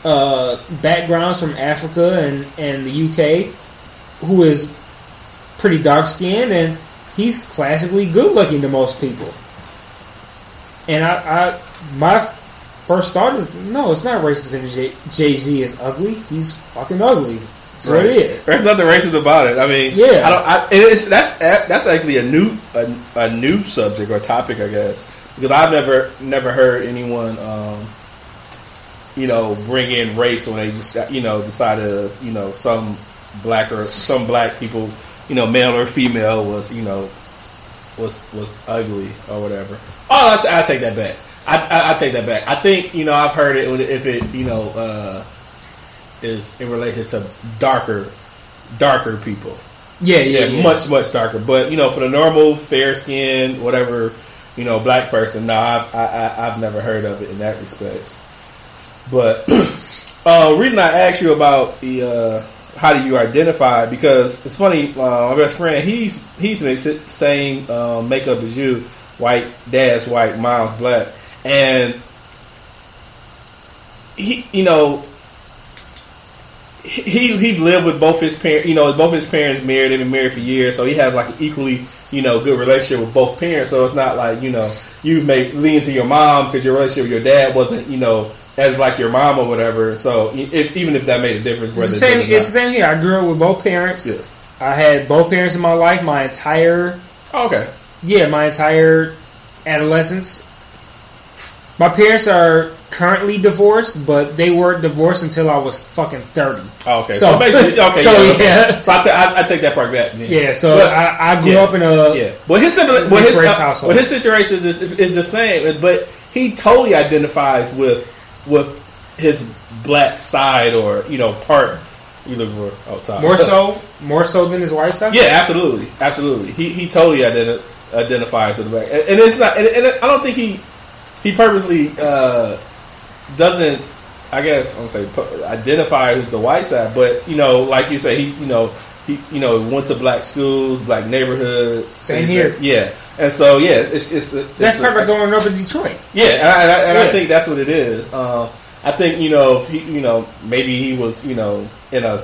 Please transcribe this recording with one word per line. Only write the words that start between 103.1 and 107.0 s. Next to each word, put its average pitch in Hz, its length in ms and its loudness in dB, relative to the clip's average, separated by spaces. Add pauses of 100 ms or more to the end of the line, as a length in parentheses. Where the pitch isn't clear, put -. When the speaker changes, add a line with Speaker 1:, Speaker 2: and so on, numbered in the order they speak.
Speaker 1:
divorced, 202 640 2
but 147 320 0
they 170 140 2
weren't 175 320 2
divorced 160 400 0
until 160 260 -2
I 143 100 2
was 131 260 -6 (100)
fucking 135 280 -6 (120)
thirty. 131 280 -2 (240)
Speaker 2:
Oh, 117 180 0